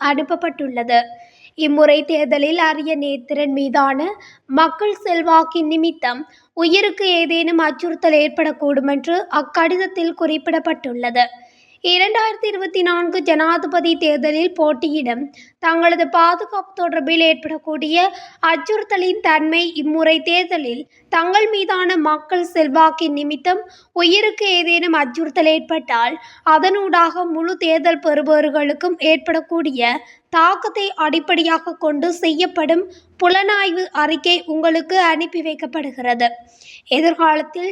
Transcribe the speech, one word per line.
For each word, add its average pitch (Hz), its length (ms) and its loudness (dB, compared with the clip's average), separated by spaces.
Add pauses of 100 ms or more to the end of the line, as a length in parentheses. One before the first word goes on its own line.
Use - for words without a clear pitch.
அனுப்பப்பட்டுள்ளது. 277 960 -2 (560)
இம்முறை 302 480 6
தேர்தலில் 302 580 0
அரியநேத்திரன் 294 920 -2
மீதான 277 500 0 (440)
மக்கள் 320 520 0
செல்வாக்கின் 330 720 0
நிமித்தம் 320 500 -2 (360)
உயிருக்கு 392 560 0
ஏதேனும் 330 520 0
அச்சுறுத்தல் 320 540 0
ஏற்படக்கூடும் 285 720 -2
என்று 330 260 -2 (160)
அக்கடிதத்தில் 339 840 -2
குறிப்பிடப்பட்டுள்ளது. 302 1080 -2 (580)
இரண்டாயிரத்தி 427 640 2
இருபத்தி 392 360 -4
நான்கு 349 380 0
ஜனாதிபதி 330 760 0
தேர்தலில் 311 600 0
போட்டியிடும் 302 680 -2 (380)
தங்களது 339 500 2
பாதுகாப்பு 349 640 0
தொடர்பில் 330 480 0
ஏற்படக்கூடிய 311 720 -2 (480)
அச்சுறுத்தலின் 381 800 0
தன்மை, 311 400 2 (120)
இம்முறை 311 480 2
தேர்தலில் 330 600 -2 (300)
தங்கள் 370 380 2
மீதான 370 480 0
மக்கள் 311 480 -2
செல்வாக்கின் 320 720 2
நிமித்தம் 302 440 -2 (340)
உயிருக்கு 415 560 2
ஏதேனும் 339 480 0
அச்சுறுத்தல் 311 520 0
ஏற்பட்டால், 311 640 -2 (280)
அதனூடாக 349 800 2
முழு 330 320 -4
தேர்தல் 330 460 0
பெறுபவர்களுக்கும் 302 1000 0
ஏற்படக்கூடிய 320 920 0 (400)
தாக்கத்தை 370 520 2 (120)
அடிப்படையாக 330 800 0
கொண்டு 302 360 -2
செய்யப்படும் 339 720 0 (360)
புலனாய்வு 381 760 0
அறிக்கை 320 420 0 (100)
உங்களுக்கு 320 600 0
அனுப்பி 330 360 -2
வைக்கப்படுகிறது. 254 880 -4 (600)
எதிர்காலத்தில் 330 840 0